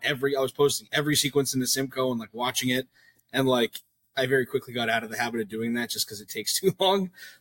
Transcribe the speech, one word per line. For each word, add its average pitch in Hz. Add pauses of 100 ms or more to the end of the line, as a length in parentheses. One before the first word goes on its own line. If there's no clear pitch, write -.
every, 139
I 135
was 131
posting 143
every 147
sequence 139
into 127
Simco 131
and, 117
like, 107
watching 127
it. 127 (460)
And, 131
like, 123 (360)
I 131
very 127
quickly 127
got 117
out 113
of 110
the 110
habit 117
of 104
doing 113
that 120
just -
'cause 104
it 104
takes -
<laughs> -
too 190
long. 190 (300)